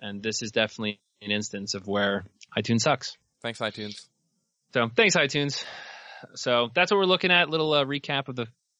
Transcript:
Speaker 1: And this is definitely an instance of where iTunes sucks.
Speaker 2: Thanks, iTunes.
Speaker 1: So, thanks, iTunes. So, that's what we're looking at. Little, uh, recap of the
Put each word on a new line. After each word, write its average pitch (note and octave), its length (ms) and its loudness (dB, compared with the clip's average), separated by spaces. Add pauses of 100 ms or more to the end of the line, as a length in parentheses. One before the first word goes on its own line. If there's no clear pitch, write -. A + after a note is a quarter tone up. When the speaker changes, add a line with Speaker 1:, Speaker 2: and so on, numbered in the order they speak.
Speaker 1:
And G2+ 220 -12
this A2 200 -4
is G#2+ 100 -8
definitely G#2+ 480 -2 (220)
an G2+ 100 -6
instance G2+ 420 -4
of F#2+ 140 -8
where G2+ 360 0 (320)
iTunes A2+ 260 2
sucks. - 340 0 (260)
Speaker 2:
Thanks, A#2 180 -8
iTunes. G#2 460 -8 (680)
Speaker 1:
So, A#2 200 2
thanks, G3+ 220 6
iTunes. C#3+ 480 0 (720)
So, A#2+ 400 2
that's F3+ 180 4
what G3+ 60 6
we're F#3+ 60 4
looking F#3 280 2
at. F3 160 4
Little, D#3 240 0
uh, C#3+ 120 4
recap C#3 440 -4
of B2+ 80 -10
the A#2 100 -2 (340)